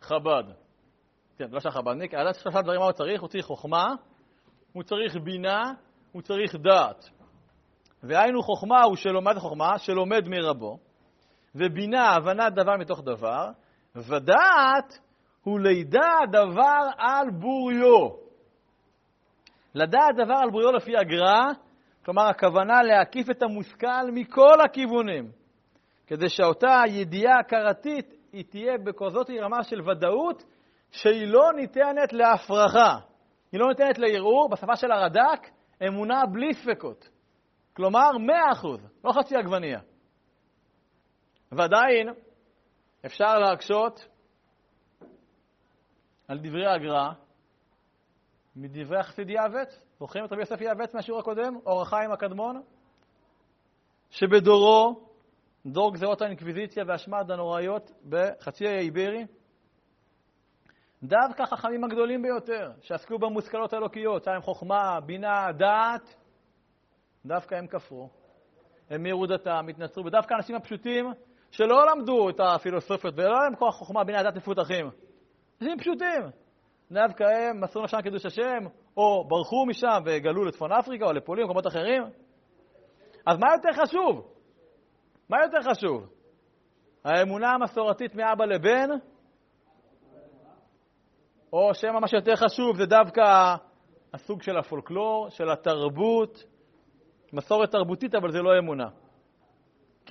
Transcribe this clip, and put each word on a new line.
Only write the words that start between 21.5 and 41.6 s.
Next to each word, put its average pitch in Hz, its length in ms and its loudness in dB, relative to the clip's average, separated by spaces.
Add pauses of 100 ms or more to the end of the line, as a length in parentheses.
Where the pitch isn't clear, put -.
כלומר, 202 220 2
הכוונה 196 560 4
להקיף 220 460 2
את 247 140 -2
המושכל 240 680 -4
מכל 269 540 8
הכיוונים, 226 680 -4 (760)
כדי 156 220 -2
שאותה 226 580 4
ידיעה 202 520 2
הכרתית 226 760 -2 (200)
היא 196 160 -14
תהיה 233 280 -4
בכזאת 202 520 -6
רמה 226 340 -4
של 185 260 -6
ודאות 196 540 -2 (480)
שהיא 214 360 0
לא 277 280 6
ניתנת 277 580 0
להפרחה, 208 840 4 (540)
היא 185 80 -8
לא 247 80 2
ניתנת 269 300 2
לערעור, 226 520 2
בשפה 208 260 -2
של 233 160 -2
הרד"ק, 214 580 2 (380)
אמונה 214 380 0
בלי 233 280 -4
ספקות. - 560 -8 (640)
כלומר, 220 360 4 (180)
מאה 320 240 4
אחוז, 131 360 -6 (160)
לא - 80 -2
חצי 277 240 0
עגבנייה. 160 440 -4 (1700)
ועדיין, 220 580 2 (960)